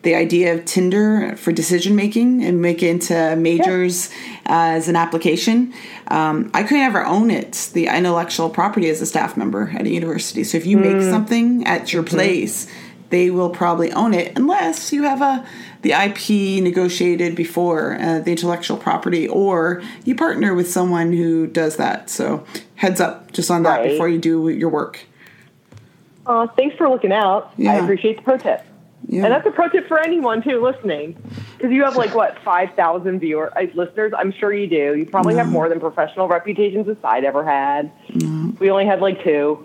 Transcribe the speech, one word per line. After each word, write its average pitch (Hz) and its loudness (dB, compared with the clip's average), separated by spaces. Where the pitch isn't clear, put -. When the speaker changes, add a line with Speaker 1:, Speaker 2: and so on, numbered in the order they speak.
Speaker 1:
the 165 2
idea 170 2
of 170 -6
Tinder 202 2
for - -2
decision 180 2
making 226 2
and 175 2
make 170 0
it 180 2
into 170 0
majors, 180 2
Speaker 2:
Yeah. - -2
Speaker 1:
uh, 160 0
as 160 -2
an 170 2
application, 170 2
um, - 0
I 180 2
could 285 2
never 262 2
own 214 2
it, - -4
the 170 2
intellectual 170 0
property 180 0
as 156 -2
a 180 -4
staff - -2
member 196 -2
at - -4
a - 0
university. 165 -4
So - -2
if 165 -2
you 202 4
make 196 4
Speaker 2:
Mm. 190 2
Speaker 1:
something 233 2
at - -2
your 175 0
Speaker 2:
Mm-hmm. 165 -4
Speaker 1:
place, 185 0
they 180 4
will 180 0
probably 170 0
own 220 2
it 175 -2
unless 330 0
you 285 0
have 269 0
a, 269 0
the - 2
I 190 2
P 196 0
negotiated 175 0
before, 170 -2
uh, 165 0
the 160 -2
intellectual 170 -2
property, 165 -2
or 180 0
you 254 0
partner 220 0
with 180 0
someone 175 0
who 165 2
does 160 -2
that. - -4
So - -4
heads 185 0
up - -4
just - -4
on 170 2
that 156 4
Speaker 2:
Right. 120 2
Speaker 1:
before 156 0
you 165 0
do 165 0
your 165 0
work. 151 -4
Speaker 2:
Uh, 233 2
thanks 285 2
for 330 2
looking 240 2
out. 202 2
I 226 -4
Speaker 1:
Yeah. 208 2
Speaker 2:
appreciate 196 0
the - -18
pro 262 2
tip. - -2
Speaker 1:
Yeah. 190 -2
Speaker 2:
And 220 4
that's 311 0
a 427 2
pro 339 0
tip 359 0
for 320 2
anyone, 294 0
too, 247 0
listening. 180 -4
'Cause 247 -2
you 269 4
have, 262 0
like, 226 0
what, 214 2
five 185 0
thousand 180 0
viewer, 156 -2
uh, 190 0
listeners? 175 -2
I'm 196 -2
sure 208 -2
you 202 -2
do. 147 0
You 156 -2
probably 175 2
have 170 2
Speaker 1:
No. 165 0
Speaker 2:
more 160 2
than 165 0
Professional 160 -2
Reputations 196 0
Aside 131 -2
ever 139 0
had. 143 0
Speaker 1:
No. 160 -2
Speaker 2:
We 196 2
only 196 2
had, 190 2
like, 190 -2
two. 151 2